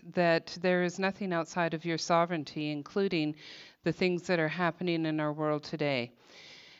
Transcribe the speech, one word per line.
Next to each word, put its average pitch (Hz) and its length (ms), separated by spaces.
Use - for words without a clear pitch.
that 170 480
there 180 220
is 175 160
nothing 190 340
outside 165 400
of 160 100
your 165 140
sovereignty, 165 760
including 151 640
the 170 80
things 180 320
that 180 160
are 156 80
happening 165 580
in 156 140
our 151 140
world 151 300
today. 139 480